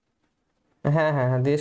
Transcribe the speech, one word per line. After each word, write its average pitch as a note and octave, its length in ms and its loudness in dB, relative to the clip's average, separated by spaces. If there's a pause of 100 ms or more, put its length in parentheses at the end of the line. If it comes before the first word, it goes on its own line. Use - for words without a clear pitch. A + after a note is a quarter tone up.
(960)
হ্যাঁ, D#3 200 0
হ্যাঁ, C3 140 0
হ্যাঁ, B2+ 160 0
দিয়ে C#3+ 160 0